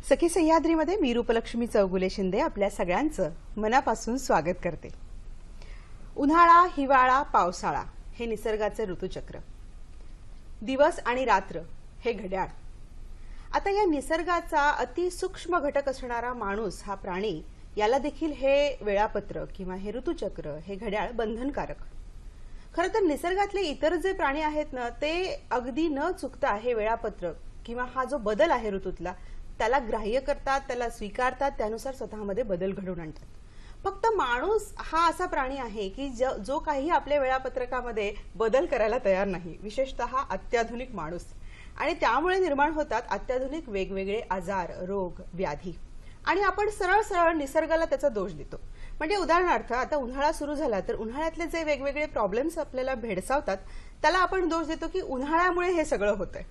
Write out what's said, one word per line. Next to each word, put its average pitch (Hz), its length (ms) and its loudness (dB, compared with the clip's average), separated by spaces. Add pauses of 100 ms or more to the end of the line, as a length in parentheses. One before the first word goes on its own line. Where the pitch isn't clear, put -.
(100)
सखी 294 180 6
सह्याद्रीमध्ये 320 680 4
मी 294 160 2
रूपलक्ष्मी 233 540 0
चौगुले 190 440 2
शिंदे 190 280 0
आपल्या 214 320 0
सगळ्यांचं 190 600 0 (260)
मनापासून 226 600 2
स्वागत 180 380 2 (100)
करते. 170 240 -6 (1300)
उन्हाळा, 339 500 10 (100)
हिवाळा, 262 460 6
पावसाळा 180 600 2 (320)
हे 240 120 -6
निसर्गाचे 214 580 -2
ऋतुचक्र, 185 540 -6 (1200)
दिवस 269 440 6
आणि 254 180 2
रात्र 196 360 4 (440)
हे 233 80 2
घड्याळ. 185 340 -4 (1040)
आता 302 180 2
या 403 140 4
निसर्गाचा 320 840 2
अतिसूक्ष्म 359 880 -2
घटक 277 300 0
असणारा 247 440 -4
माणूस 208 520 -4
हा 202 100 -4
प्राणी, 190 480 -4 (340)
याला 214 220 4
देखील 294 340 -2
हे 277 480 2
वेळापत्रक 202 760 0
किंवा 185 180 -6
हे 190 180 -6
ऋतुचक्र, 180 720 -4
हे 196 80 -8
घड्याळ 208 360 -2
बंधनकारक. 226 680 -4 (1000)
खरं 349 120 2
तर 440 120 2
निसर्गातले 381 600 2
इतर 311 340 2
जे 359 180 0
प्राणी 302 280 0
आहेत 302 320 0
ना, 247 160 -4
ते 320 640 -2
अगदी 247 380 0
न 294 220 0 (100)
चुकता 262 340 0
हे 233 200 -2
वेळापत्रक 214 600 -2 (320)
किंवा 240 180 -4 (100)
हा 262 100 0
जो 269 140 -2
बदल 214 320 4
आहे 233 200 2
ऋतूतला, 185 420 -4 (460)
त्याला 165 200 4
ग्राह्य 220 420 0
करतात, 277 400 0
त्याला 247 300 -4
स्वीकारतात, 254 600 0
त्यानुसार 226 440 -4
स्वतःमध्ये 214 500 -4
बदल 190 280 0
घडवून 185 280 -6
आणतात. 156 260 -12 (580)
फक्त 403 220 -2
माणूस 349 720 2
हा 330 320 4
असा 359 160 -2
प्राणी 277 300 0
आहे 220 320 -4
की 269 200 -6
ज-, 262 380 0
जो 269 120 -2
काही 302 320 0
आपल्या 294 300 4
वेळापत्रकामध्ये 247 920 -2 (200)
बदल 214 320 4
करायला 220 380 2
तयार 190 220 4
नाही, 180 360 -6
विशेषतः 247 420 -2 (260)
अत्याधुनिक 240 640 -2
माणूस. 170 300 -6 (540)
आणि 294 160 0
त्यामुळे 320 440 4
निर्माण 302 340 4
होतात 294 380 0
अत्याधुनिक 262 580 -2
वेगवेगळे 196 520 -2 (100)
आजार, 185 540 -2
रोग, 185 280 -2 (220)
व्याधी. 170 420 -4 (480)
आणि 339 160 2
आपण 403 280 4
सरळ 415 320 4
सरळ 359 320 4
निसर्गाला 320 520 2
त्याचा 294 240 2
दोष 208 240 0
देतो. 147 240 -10 (420)
म्हणजे 311 180 2
उदाहरणार्थ, 339 560 4
आता 254 240 2
उन्हाळा 277 360 2
सुरू 302 220 -2
झाला 262 260 2
तर 220 140 -4
उन्हाळ्यातले 311 520 -4
जे 330 180 -2
वेगवेगळे 285 420 0
प्रॉब्लेम्स 254 520 0
आपल्याला 262 360 -4
भेडसावतात, 220 640 0 (460)
त्याला 330 160 6
आपण 359 300 4
दोष 330 180 0
देतो 320 220 -4
की 370 120 -2
उन्हाळ्यामुळे 349 720 2
हे 320 120 4
सगळं 208 320 2
होतंय. - 340 -6